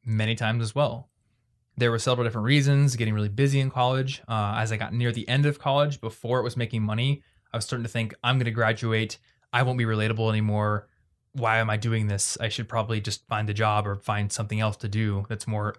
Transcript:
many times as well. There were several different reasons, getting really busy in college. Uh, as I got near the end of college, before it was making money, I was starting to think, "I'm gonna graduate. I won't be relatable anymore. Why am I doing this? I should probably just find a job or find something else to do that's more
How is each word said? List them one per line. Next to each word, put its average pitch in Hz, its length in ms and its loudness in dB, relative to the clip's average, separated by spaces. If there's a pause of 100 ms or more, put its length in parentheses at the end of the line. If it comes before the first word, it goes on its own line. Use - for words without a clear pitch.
many 110 300 0
times 113 280 0
as 107 120 -6
well. 127 340 -2 (680)
There 120 160 2
were 117 80 0
several 123 260 0
different 110 200 -2
reasons, 139 500 4
getting 110 180 0
really 104 160 0
busy 139 300 2
in 131 100 0
college. 131 580 0
Uh, 107 300 -2
as 110 140 0
I 110 60 -2
got 104 160 -6
near 120 180 2
the 117 160 -4
end 139 180 2
of 147 140 0
college, 143 420 0
before 120 380 -2
it 113 40 0
was 117 140 -4
making 113 260 -2
money, 120 400 0 (300)
I 120 40 -2
was 117 80 -4
starting 120 180 -4
to 117 60 -6
think, 113 240 -4 (100)
"I'm 127 140 4
gonna 117 140 0
graduate. 110 680 0 (360)
I 117 100 4
won't 127 140 0
be 120 80 2
relatable 110 440 0
anymore. 104 600 0 (420)
Why 113 280 2
am 110 100 2
I 107 80 0
doing 110 300 0
this? 101 340 -2
I 113 80 -2
should 110 180 -6
probably 110 320 -2
just 104 280 -6
find 107 220 -2
a 107 40 -2
job 107 340 2
or 101 80 -2
find 104 360 -2
something 107 280 -4
else 107 180 0
to 110 120 -6
do 101 400 0
that's - 180 -8
more 107 320 -4